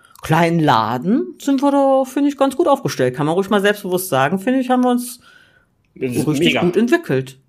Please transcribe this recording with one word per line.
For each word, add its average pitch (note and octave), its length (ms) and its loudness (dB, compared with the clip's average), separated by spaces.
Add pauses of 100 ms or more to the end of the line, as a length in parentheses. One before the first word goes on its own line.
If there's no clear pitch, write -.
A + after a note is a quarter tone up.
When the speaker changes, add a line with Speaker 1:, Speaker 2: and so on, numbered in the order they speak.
(240)
Speaker 1:
kleinen E3 360 2
Laden D3 800 0
sind C#4 220 -2
wir C#4+ 100 2
da, C4+ 320 2
finde C#4+ 260 -2
ich, C#4+ 80 -4
ganz C4+ 200 0
gut E4+ 100 2
aufgestellt. C#3 480 0
Kann D3 120 -2
man E3 80 0
ruhig F#3+ 160 -2
mal G3+ 100 2
selbstbewusst F#3+ 480 -2
sagen, C#3+ 300 0
finde B3+ 200 0
ich, B3 120 -2
haben B3+ 120 2
wir B3 60 2
uns B3 300 -4 (720)
Speaker 2:
Das B2 220 -6
ist D3 120 -2
Speaker 1:
richtig D3+ 200 0
Speaker 2:
mega. C3 140 0
Speaker 1:
gut F3 160 0
entwickelt. G#3+ 600 -2 (120)